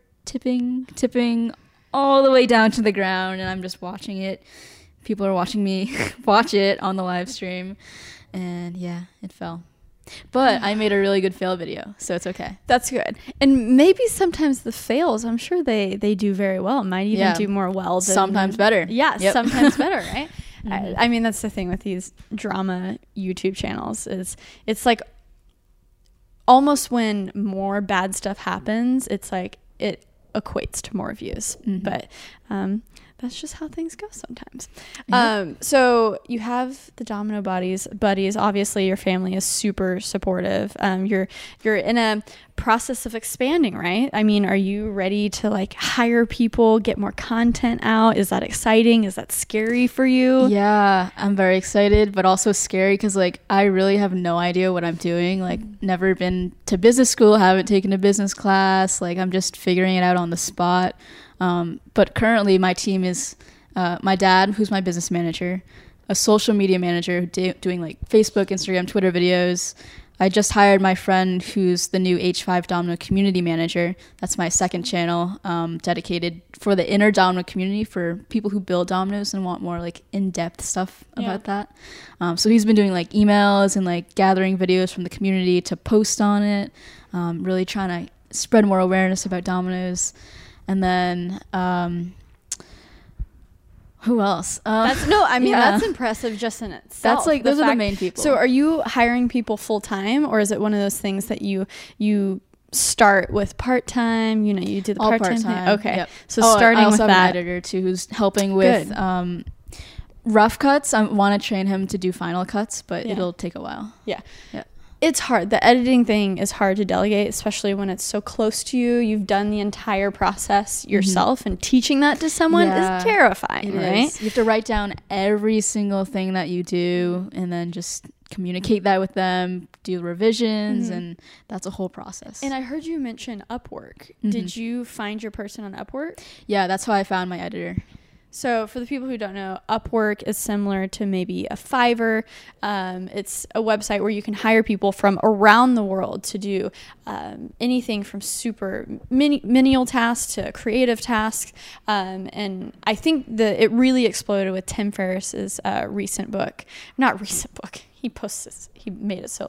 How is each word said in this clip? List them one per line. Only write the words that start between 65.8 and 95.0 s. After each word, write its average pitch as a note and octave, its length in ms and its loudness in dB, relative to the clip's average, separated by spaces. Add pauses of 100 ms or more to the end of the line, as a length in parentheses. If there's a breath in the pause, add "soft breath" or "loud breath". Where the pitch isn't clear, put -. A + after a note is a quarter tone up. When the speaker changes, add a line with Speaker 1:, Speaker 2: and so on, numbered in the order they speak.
Speaker 1:
a G3 80 -2
social G#3+ 380 2
media F#3+ 260 2
manager F3 460 -2
do-, F#3 360 -2
doing, F3+ 200 -2
like, D#3+ 160 -10 (120)
Facebook, G#3+ 380 4
Instagram, F#3 400 -2
Twitter F#3 240 2
videos. F3+ 640 0 (440 loud breath)
I F#3+ 120 2
just G3+ 240 2
hired G3+ 280 6
my F#3+ 140 2
friend F#3 480 0
who's F3+ 440 0
the F#3+ 120 -2
new F3+ 180 2
H F3+ 280 -2
five F3+ 220 0
Domino F3 280 -2
community F#3+ 460 0
manager. E3+ 560 -2 (240 soft breath)
That's - 160 -6
my F3 100 -2
second F3+ 360 -2
channel, E3+ 600 -2
um, E3+ 360 -4
dedicated F3 640 -4 (120)
for G3+ 200 -2
the F#3 160 0
inner G#3 220 6
Domino F#3 320 2
community, G3 400 -4
for F3 320 -4 (140)
people G#3+ 200 -4
who G3+ 120 -4
build F3+ 260 -2
dominoes G3 460 -4
and F#3+ 100 -6
want F3+ 180 -6
more, F3 200 -6
like, E3+ 220 -10 (100)
in-depth F3+ 480 -4
stuff - 420 -6 (140)
Speaker 2:
Yeah. A#3+ 80 -4
Speaker 1:
about G#3 200 -4
that. G3+ 300 -6 (460 loud breath)
Um, E3+ 160 -2
so G#3+ 120 2
he's A3+ 140 6
been G#3+ 140 4
doing, G3 160 4
like, E3+ 160 -4
emails G3+ 680 4
and, F#3+ 100 0
like, F3 300 -4
gathering F#3+ 420 4
videos F#3 360 2
from F3+ 100 -8
the F3 60 -8
community F#3 540 2
to - 120 -6
post - 460 0
on G#3 220 4
it, G3+ 280 -2 (400 loud breath)
um, F3 320 -4
really F#3 220 0
trying F3+ 420 -6
to - 40 -20 (260)
spread A3 280 4
more F#3+ 140 4
awareness F#3 460 2
about F3+ 180 -4
dominoes. F3+ 720 -4 (520 loud breath)
And F#3+ 160 0
then, F3+ 600 0 (100)
um, F3+ 640 -2 (1900 loud breath)
who A3+ 220 2
else? G3 440 -2
Uh, A3+ 220 2
Speaker 2:
That's, B3+ 200 0